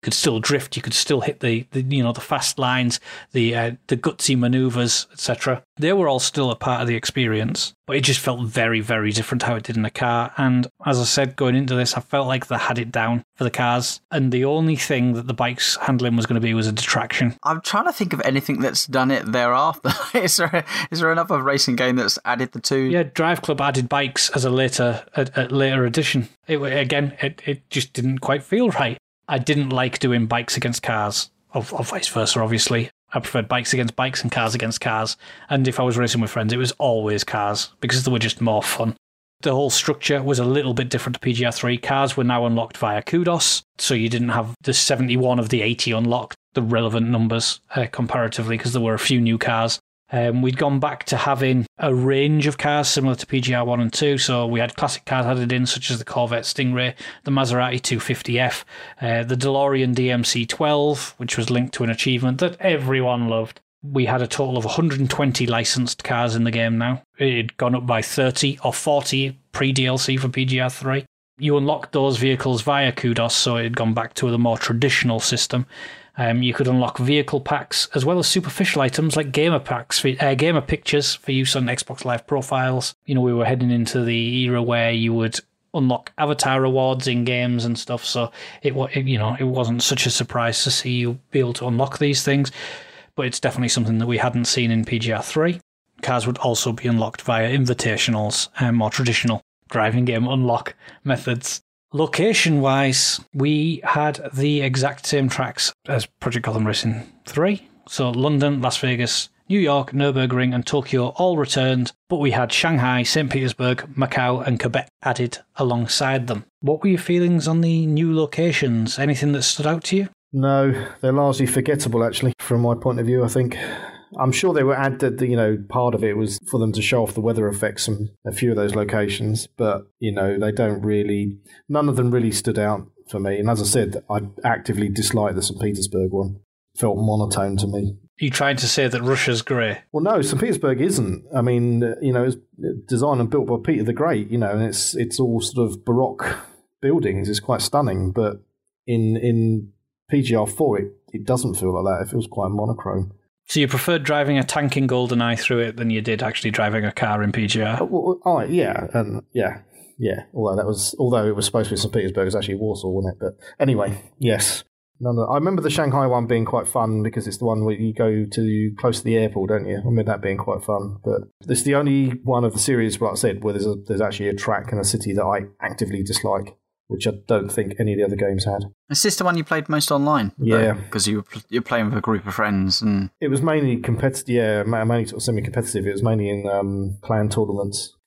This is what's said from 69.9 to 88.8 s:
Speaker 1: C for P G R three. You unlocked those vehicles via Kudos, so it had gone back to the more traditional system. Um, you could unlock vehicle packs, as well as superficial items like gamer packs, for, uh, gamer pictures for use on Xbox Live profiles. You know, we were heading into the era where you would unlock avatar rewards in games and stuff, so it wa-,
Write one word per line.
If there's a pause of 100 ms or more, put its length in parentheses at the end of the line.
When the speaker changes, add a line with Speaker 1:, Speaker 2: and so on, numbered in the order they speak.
Speaker 1:
C
for
P
G
R
three. (340)
You
unlocked
those
vehicles
via
Kudos,
so
it
had
gone
back
to
the
more
traditional
system. (500)
Um,
you
could
unlock
vehicle
packs,
as
well
as
superficial
items
like
gamer
packs,
for,
uh,
gamer
pictures
for
use
on
Xbox
Live
profiles. (120)
You
know,
we
were
heading
into
the
era
where
you
would (340)
unlock
avatar
rewards
in
games
and
stuff,
so (300)
it
wa-,